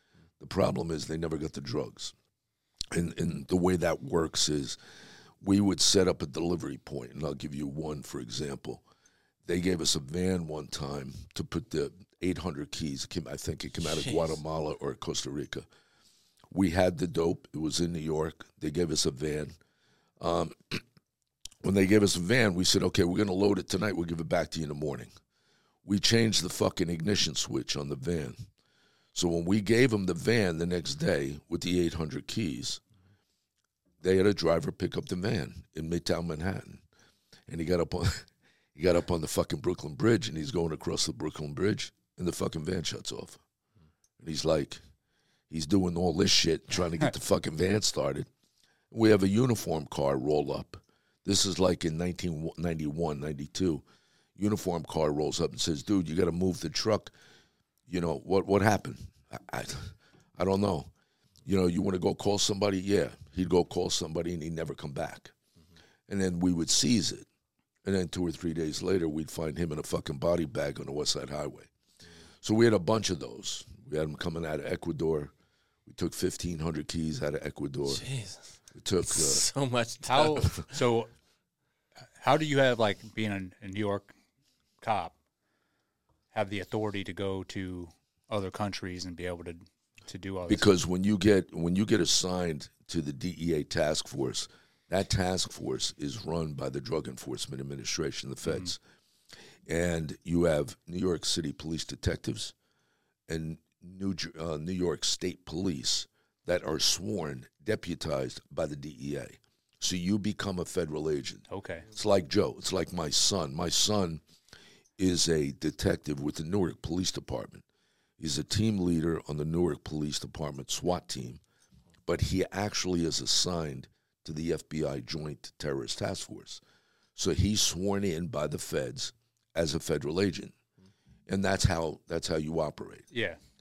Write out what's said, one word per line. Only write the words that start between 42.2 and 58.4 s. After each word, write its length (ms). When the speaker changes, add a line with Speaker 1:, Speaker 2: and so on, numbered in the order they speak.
Speaker 1:
the 60
fucking 320
van 200
shuts 280
off. 260
And 80
he's 160
like, 340
he's 180
doing 300
all 180
this 160
shit, 380
trying 240
to 60
get 140
the 80
Speaker 3:
<laughs> 120
Speaker 1:
fucking 240
van 260
started. 440
We 200
have 140
a 40
uniform 600
car 280
roll 340
up. 240
This 180
is, 140
like, 260
in 140
nineteen 500
ninety-one, 600
ninety-two. 640
Uniform 480
car 280
rolls 280
up 100
and 100
says, 220
"Dude, 260
you 60
gotta 180
move 280
the 100
truck." 400
You 140
know, 240
"What, 220